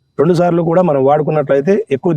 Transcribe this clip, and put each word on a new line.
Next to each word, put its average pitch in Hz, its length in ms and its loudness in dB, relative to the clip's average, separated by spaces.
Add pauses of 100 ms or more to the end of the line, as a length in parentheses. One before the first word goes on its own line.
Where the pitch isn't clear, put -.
(200)
రెండు 160 200 2
సార్లు 175 280 0
కూడా 185 220 2
మనం 139 180 0
వాడుకున్నట్లయితే 147 680 0 (220)
ఎక్కువ 175 220 -2